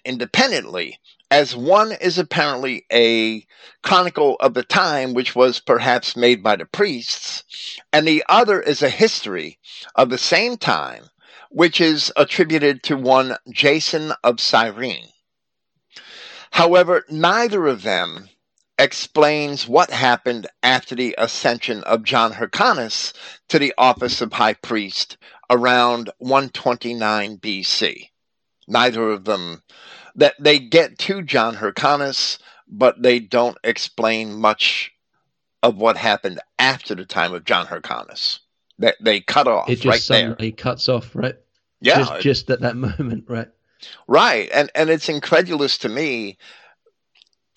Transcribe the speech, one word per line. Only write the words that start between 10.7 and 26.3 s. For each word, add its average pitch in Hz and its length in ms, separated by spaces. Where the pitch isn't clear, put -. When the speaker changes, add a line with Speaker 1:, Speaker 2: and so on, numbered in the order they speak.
Speaker 1:
which 170 300
is 156 360
attributed 147 680
to 151 120
one 131 400
Jason 151 640
of 117 180
Cyrene. 110 680
However, 175 580
neither 190 560
of 120 160
them 90 460
explains 147 920
what 156 220
happened 120 560
after 127 320
the 123 240
ascension 113 640
of 113 200
John 113 280
Hyrcanus 117 800
to 160 100
the 143 180
office 123 440
of 110 120
high 110 220
priest - 640
around 120 680
one 131 300